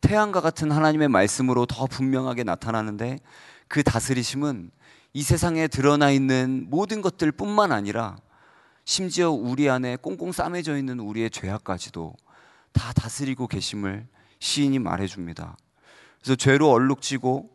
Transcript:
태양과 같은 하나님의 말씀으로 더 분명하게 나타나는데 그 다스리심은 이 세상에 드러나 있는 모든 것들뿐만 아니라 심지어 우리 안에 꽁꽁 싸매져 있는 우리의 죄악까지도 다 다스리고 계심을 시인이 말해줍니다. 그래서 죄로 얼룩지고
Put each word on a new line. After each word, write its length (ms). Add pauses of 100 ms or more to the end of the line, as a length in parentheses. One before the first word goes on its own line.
태양과 400
같은 300
하나님의 380
말씀으로 580
더 180
분명하게 580
나타나는데 760 (480)
그 160
다스리심은 880 (420)
이 80
세상에 460
드러나 420
있는 600
모든 320
것들뿐만 720
아니라 460 (680)
심지어 460
우리 380
안에 280
꽁꽁 340
싸매져 460
있는 220
우리의 300
죄악까지도 880 (560)
다 220
다스리고 540
계심을 600 (320)
시인이 400
말해줍니다. 800 (640)
그래서 160
죄로 360
얼룩지고 840